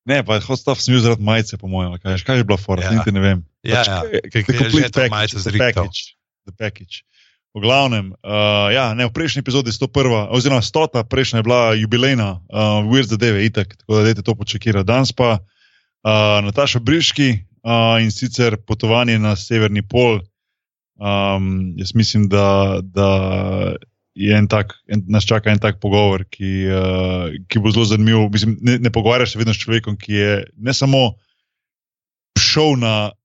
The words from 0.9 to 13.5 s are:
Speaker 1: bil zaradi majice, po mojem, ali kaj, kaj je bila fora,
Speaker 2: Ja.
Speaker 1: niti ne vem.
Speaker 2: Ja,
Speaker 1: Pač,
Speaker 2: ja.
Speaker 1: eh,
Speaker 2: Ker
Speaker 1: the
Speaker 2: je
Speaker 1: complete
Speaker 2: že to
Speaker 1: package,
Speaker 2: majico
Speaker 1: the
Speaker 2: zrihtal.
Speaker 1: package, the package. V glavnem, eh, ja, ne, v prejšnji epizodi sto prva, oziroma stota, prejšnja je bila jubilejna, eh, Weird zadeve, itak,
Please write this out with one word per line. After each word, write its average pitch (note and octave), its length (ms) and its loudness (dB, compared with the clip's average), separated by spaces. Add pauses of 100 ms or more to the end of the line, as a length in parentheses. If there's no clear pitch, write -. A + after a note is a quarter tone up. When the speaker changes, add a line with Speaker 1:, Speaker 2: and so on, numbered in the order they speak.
Speaker 1:
bil B2 80 4
zaradi A#2 200 2
majice, A2 360 0
po F#2+ 100 -12
mojem, F#2 220 -4
ali F2 100 -10
kaj, F#2+ 220 -4
kaj C3 160 -2
je A#2+ 60 2
bila G2 140 0
fora, F#2 240 -2
Speaker 2:
Ja. F#2 100 -2
Speaker 1:
niti A2 200 0
ne G2+ 80 0
vem. F#2+ 200 2 (200)
Speaker 2:
Ja, A#2 160 -2
Speaker 1:
Pač, A#2 120 2
Speaker 2:
ja. F#2+ 180 -4
Speaker 1:
eh, - 180 -4
Speaker 2:
Ker A2 200 -2
Speaker 1:
the A#2+ 100 -2
Speaker 2:
je A#2 40 0
Speaker 1:
complete A2+ 220 0
Speaker 2:
že B2+ 100 0
to C3+ 100 0
Speaker 1:
package, B2+ 100 2
Speaker 2:
majico G#2+ 260 -2
Speaker 1:
the F#2+ 80 -8
Speaker 2:
zrihtal. G#2+ 320 0
Speaker 1:
package, E2+ 240 -4 (480)
the F2+ 60 -20
package. G2 420 -12 (540)
V G#2 100 -14
glavnem, A#2+ 540 2
eh, - 140 -18 (420)
ja, B2+ 220 2
ne, A#2+ 120 -2
v A#2 60 -2
prejšnji C#3+ 300 -4
epizodi B2 320 -2
sto B2 160 -4
prva, A#2 420 0
oziroma B2 320 0
stota, B2+ 420 -2
prejšnja B2 360 -2
je G#2+ 40 -2
bila A#2+ 180 2 (120)
jubilejna, A2 680 0
eh, - 140 -16 (300)
Weird A#2+ 240 2
zadeve, A2 320 0
itak, G#2 340 -2